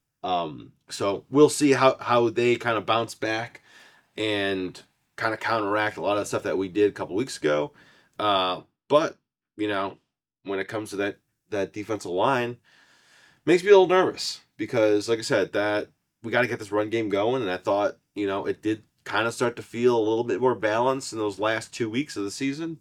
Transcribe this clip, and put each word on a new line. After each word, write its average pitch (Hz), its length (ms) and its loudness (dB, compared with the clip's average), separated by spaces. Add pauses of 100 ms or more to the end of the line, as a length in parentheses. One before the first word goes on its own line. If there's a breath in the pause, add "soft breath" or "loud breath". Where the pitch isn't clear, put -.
(220)
Um, 82 500 -4 (160)
so 101 400 -4
we'll 147 200 8
see 143 240 2
how, 131 260 4
how 120 320 2
they 120 240 2
kinda 117 260 -2
bounce 113 360 -2
back 110 460 -8 (540 soft breath)
and 98 640 -2 (380)
kinda 110 180 -2
counteract 107 600 -2
a - 40 -8
lot 92 120 0
of 101 80 0
the 98 60 -4
stuff - 180 -4
that 92 120 -2
we 95 120 -2
did 101 200 4
a 95 60 -8
couple 92 220 -6
weeks 131 200 -4
ago. 151 360 0 (460 soft breath)
Uh, 92 440 0 (260)
but, 147 300 2 (380)
you 107 100 -2
know, 98 320 -4 (460)
when 95 160 -4
it 95 80 -6
comes 107 220 -8
to 101 60 -10
that, 101 220 -4 (320)
that 98 220 -4
defensive 101 400 -8
line, 123 460 0 (840 soft breath)
makes 175 200 4
me 202 60 6
a - 20 8
little 185 160 8
nervous 180 520 0 (160)
because, 107 520 2
like 117 100 2
I 110 40 -10
said, 101 300 0
that 104 360 -2 (340)
we 117 80 -10
gotta 120 180 2
get 113 120 -6
this 101 120 -14
run 107 180 0
game 113 180 -2
going, 110 340 0
and 95 80 -2
I 92 80 -4
thought, 101 400 0 (160)
you 101 140 -2
know, 98 180 -4
it 98 160 -6
did 110 220 -2 (200)
kinda 110 280 -2
start 120 240 -2
to 110 60 -12
feel 120 340 2
a 107 120 2
little 113 160 0
bit 107 160 -2
more 127 140 2
balanced 120 580 0
in 113 60 -8
those 101 220 -4
last 110 340 -2
two 113 160 -4
weeks 135 260 -6
of 104 60 -4
the 98 80 -4
season, 147 500 -6